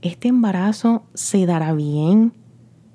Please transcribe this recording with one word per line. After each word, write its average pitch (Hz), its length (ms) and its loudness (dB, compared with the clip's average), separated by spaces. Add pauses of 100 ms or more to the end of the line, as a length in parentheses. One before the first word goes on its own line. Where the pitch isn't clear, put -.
¿Este 175 260 -6
embarazo 220 760 0 (100)
se - 320 -2
dará 160 280 -2
bien? 156 600 2 (600)